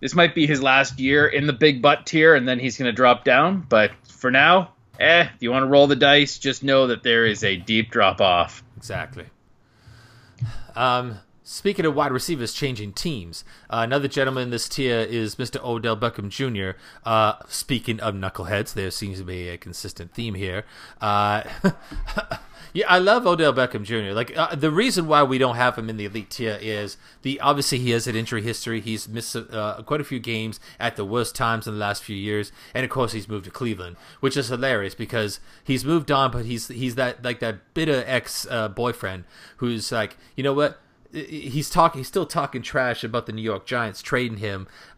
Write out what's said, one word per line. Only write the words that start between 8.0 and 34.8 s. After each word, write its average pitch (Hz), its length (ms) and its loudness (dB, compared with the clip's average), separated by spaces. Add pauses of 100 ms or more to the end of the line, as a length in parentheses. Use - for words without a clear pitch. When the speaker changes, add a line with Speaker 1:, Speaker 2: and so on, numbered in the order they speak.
Speaker 1:
off. 87 420 2 (140)
Speaker 2:
Exactly. 87 480 -10 (1500)
Um, 123 420 0 (260)
speaking 196 400 -2
of 156 100 2
wide 147 160 0
receivers 127 440 -4
changing 110 400 -6
teams, 95 500 -6 (260)
uh, 117 140 0
another 139 240 0
gentleman 131 360 0
in 123 60 -6
this 120 180 -4
tier 127 320 0
is 110 380 -4
Mister 127 240 -6
Odell 117 340 -2
Beckham 110 320 -4
Junior. 98 480 -6 (280)
Uh, 110 300 4 (140)
speaking 117 520 -4
of 110 140 -4
knuckleheads, 95 600 -4
there 95 160 -4
seems 98 280 -8
to 95 60 -12
be 90 240 -10
a 87 100 -10
consistent - 540 -14
theme 117 220 -6
here. 92 300 -6 (360)
Uh, 104 420 2 (200)
<laughs> - 1080 -6
yeah, 190 160 -2
I 180 100 8
love 214 280 4
Odell 165 260 4
Beckham 120 320 0
Junior. 104 300 -4
Like, 113 220 -4
uh, 160 180 -2
the 156 160 0
reason 185 360 0
why 151 160 6
we 131 160 2
don't 127 180 2
have 123 200 2
him 113 140 -8
in 110 80 -8
the 104 80 -6
elite 101 240 -10
tier 110 320 -6
is 104 340 -6 (260)
the, 139 180 -4
obviously 139 380 0
he 123 120 -2
has 117 160 0
an 117 100 -4
injury 113 260 -4
history. 113 380 -6
He's 110 260 -8
missed, 113 300 -10
uh, 110 480 -8
quite 151 160 -4
a 143 40 -8
few 135 140 -8
games 110 400 -6 (220)
at 117 160 -4
the 107 80 -6
worst 110 320 -4
times 113 300 -2
in 110 80 -8
the 104 60 -8
last 104 220 -4
few 107 140 -10
years, 104 360 -6 (200)
and 127 120 -2
of 127 60 -6
course 120 220 -2
he's 104 160 -8
moved 104 160 -8
to 92 60 -16
Cleveland, 90 460 -8 (240)
which 135 160 0
is 131 120 -2
hilarious 120 460 -2